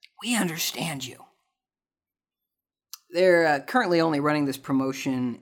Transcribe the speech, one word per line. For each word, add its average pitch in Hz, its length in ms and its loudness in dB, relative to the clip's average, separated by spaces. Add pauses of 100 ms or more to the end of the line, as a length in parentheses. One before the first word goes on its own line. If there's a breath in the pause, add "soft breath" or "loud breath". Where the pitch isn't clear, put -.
(240)
We 233 120 -4
understand 165 720 -6
you." - 200 -18 (1900)
They're, 175 340 6
uh, 147 140 2
currently 180 420 2
only 160 180 0
running 147 260 0
this 135 120 -4
promotion 131 840 -4